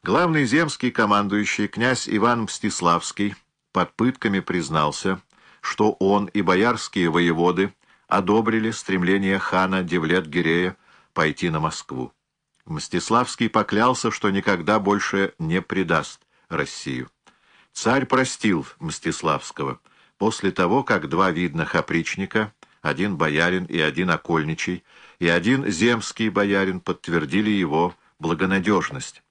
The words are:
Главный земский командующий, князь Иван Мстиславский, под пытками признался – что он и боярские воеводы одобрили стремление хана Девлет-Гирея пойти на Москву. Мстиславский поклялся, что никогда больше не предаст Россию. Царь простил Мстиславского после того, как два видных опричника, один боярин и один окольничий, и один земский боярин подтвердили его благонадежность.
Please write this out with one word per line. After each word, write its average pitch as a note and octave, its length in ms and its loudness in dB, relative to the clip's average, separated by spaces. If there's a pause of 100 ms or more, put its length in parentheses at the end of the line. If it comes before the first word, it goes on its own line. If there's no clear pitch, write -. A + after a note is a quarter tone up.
Главный D#3 420 2
земский C3 460 0
командующий, G#2 760 0
князь B2 400 0
Иван A#2 340 2
Мстиславский, G2+ 960 0 (340)
под F2+ 240 0
пытками A2+ 460 0
признался – D#2+ 800 -2 (400)
что - 320 2
он G2+ 340 2
и G2+ 160 -2
боярские F#2+ 680 2
воеводы F2 640 2 (320)
одобрили A2 640 2
стремление F#2+ 680 0
хана F#2 440 0
Девлет-Гирея E2+ 960 0 (360)
пойти D#2+ 380 0
на D#2+ 100 -2
Москву. C#2 520 -6 (540)
Мстиславский A2 840 -2
поклялся, A2+ 600 2
что G#2 200 0
никогда G2 480 0
больше G2 600 0
не E2 220 -2
предаст E2+ 600 -2 (280)
Россию. C#2 640 -6 (640)
Царь B2 340 0
простил - 580 0 (140)
Мстиславского D2+ 1000 -4 (380)
после G2+ 340 0
того, G2 320 2
как E2+ 240 0
два F2+ 240 2
видных D#2+ 420 -2
опричника, F#2+ 760 -2 (280)
один G#2 360 -2
боярин E2 480 2
и E2+ 160 -2
один D#2 300 0
окольничий, D#2+ 720 -2 (340)
и F2 80 0
один F#2+ 420 2
земский A2 600 0
боярин G2 500 0
подтвердили E2+ 720 -2
его F2 440 0 (260)
благонадежность. F2 1120 -2